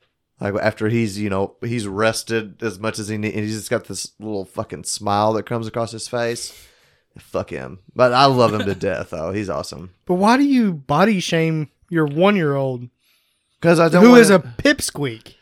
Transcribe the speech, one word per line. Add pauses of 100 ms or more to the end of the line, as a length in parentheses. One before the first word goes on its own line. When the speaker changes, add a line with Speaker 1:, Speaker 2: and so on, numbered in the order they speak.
(400)
Speaker 1:
like,
after
he's,
you
know,
he's
rested
as
much
as
he
need,
and
he's
just
got
this
little
fucking
smile
that
comes
across
his
face. (520)
Fuck
him, (140)
but
I
love
him
to
<laughs>
death,
though.
He's
awesome. (140)
Speaker 2:
But
why
do
you
body
shame (220)
your
one-year-old (720)
Speaker 1:
Because
I
don't
Speaker 2:
who
Speaker 1:
want
Speaker 2:
is
Speaker 1:
him
Speaker 2:
a
pipsqueak?